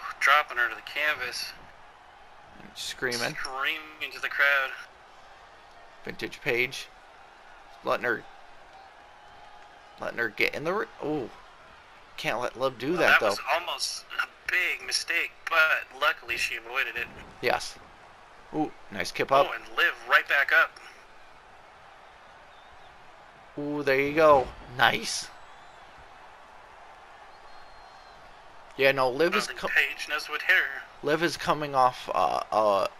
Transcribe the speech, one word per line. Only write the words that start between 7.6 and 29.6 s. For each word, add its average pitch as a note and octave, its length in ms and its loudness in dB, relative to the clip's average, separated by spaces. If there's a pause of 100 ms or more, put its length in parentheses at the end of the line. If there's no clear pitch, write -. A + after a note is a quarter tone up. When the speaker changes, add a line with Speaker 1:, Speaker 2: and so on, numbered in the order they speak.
Speaker 2:
Letting B2+ 200 -2
her, A2 180 0 (1800)
letting - 180 -8
her... A#2 100 0
get - 260 -2
in C3 100 -8
the E3+ 100 -2
ri-, A3 120 -4 (180)
ooh. C#3+ 260 -4 (880)
Can't B2 220 -2
let A#2+ 200 -6
Liv B2 180 -2
do B2+ 140 -4
Speaker 1:
Well, F3 60 0
Speaker 2:
that, D3 140 6
Speaker 1:
that D#3+ 80 6
Speaker 2:
though. A#2+ 100 2
Speaker 1:
was G#2 100 -2 (140)
almost D#3+ 500 -6 (180)
a - 40 -4 (240)
big E3+ 360 -2
mistake, D#3 440 -2 (180)
but D#3 520 2
luckily C3+ 360 0
she A#2+ 200 -4
avoided A#2+ 400 -4
it. A#2 100 -6 (340)
Speaker 2:
Yes. - 360 -2 (800)
Ooh, D3+ 160 -2 (200)
nice G2 220 -4
kip - 200 0
up. C#3 160 6
Speaker 1:
Oh, - 60 -6
and - 100 -10 (120)
Liv E3 160 2 (180)
right D3+ 180 4
back D3 240 2
up. D#3 180 6 (3000)
Speaker 2:
Ooh, D3 240 -4
there C3+ 180 2
you C#3+ 140 0
go. D3+ 320 8 (300)
Nice. A#2 520 2 (3500)
Yeah, C3+ 160 6
no, C3 180 2
Liv D3+ 180 2
Speaker 1:
I - 40 2
don't E3+ 60 0
Speaker 2:
is - 80 -2
Speaker 1:
think - 120 -12
Speaker 2:
co- F#3 100 -6